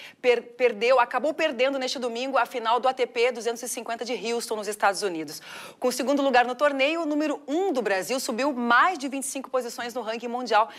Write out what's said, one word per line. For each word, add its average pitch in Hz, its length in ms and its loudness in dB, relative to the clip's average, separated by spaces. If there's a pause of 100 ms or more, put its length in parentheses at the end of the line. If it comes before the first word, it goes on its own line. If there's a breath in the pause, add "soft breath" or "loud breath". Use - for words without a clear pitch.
(220 loud breath)
per-, 240 180 4
perdeu, 233 600 2
acabou 254 340 0
perdendo 277 420 0
neste 262 220 -4
domingo 247 400 -2
a 233 80 2
final 233 320 0
do 240 80 0
A 262 80 2
T 254 140 0
P 240 240 2
duzentos 233 280 -4
e 247 80 -8
cinquenta 233 360 -6
de 233 100 -4
Houston, 233 400 -4
nos 208 140 -6
Estados 208 340 0
Unidos. 160 400 -4 (380 loud breath)
Com 254 80 2
o 240 40 0
segundo 277 300 0
lugar 247 220 6
no 240 100 -4
torneio, 294 480 2
o 320 40 -2
número 294 420 -2
um 349 240 0
do 240 100 0
Brasil 196 380 -2
subiu 269 320 -2
mais 247 440 4
de 269 120 -6
vinte 262 160 -6
e - 20 -6
cinco - 240 -10
posições 240 440 -6
no 254 60 -6
ranking 226 280 -6
mundial, 226 500 2